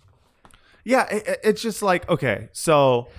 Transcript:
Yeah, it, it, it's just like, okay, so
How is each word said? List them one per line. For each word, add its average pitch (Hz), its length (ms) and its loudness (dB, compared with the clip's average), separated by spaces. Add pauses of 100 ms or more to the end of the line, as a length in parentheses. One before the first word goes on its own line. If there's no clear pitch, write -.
(840)
Yeah, 240 320 0
it, 208 140 -6
it, 185 160 -4
it's 214 180 2
just 220 200 -6
like, 180 260 0
okay, 113 440 -2
so 135 560 2 (100)